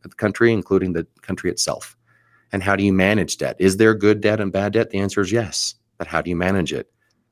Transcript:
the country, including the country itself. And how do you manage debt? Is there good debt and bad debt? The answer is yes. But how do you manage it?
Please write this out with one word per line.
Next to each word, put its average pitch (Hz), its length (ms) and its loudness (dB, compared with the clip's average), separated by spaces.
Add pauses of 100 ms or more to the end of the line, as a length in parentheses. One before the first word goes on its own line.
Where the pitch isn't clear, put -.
the - 80 -18
country, 113 420 0
including 95 400 0
the 82 140 -4 (160)
country 90 280 -6
itself. - 460 -6 (560)
And 98 100 -2
how 98 140 2
do 98 80 0
you 98 80 4
manage 95 440 2
debt? 67 220 -6
Is 95 200 4
there 110 160 6
good 104 260 2
debt 107 200 0
and 98 120 -4
bad 101 200 -2
debt? 113 180 0
The 98 80 -4
answer 98 220 -2
is 95 120 -2
yes. 110 420 -4 (220)
But - 120 -10
how 82 120 -2
do 85 80 -6
you 87 80 -2
manage 90 360 0
it? - 180 -8 (400)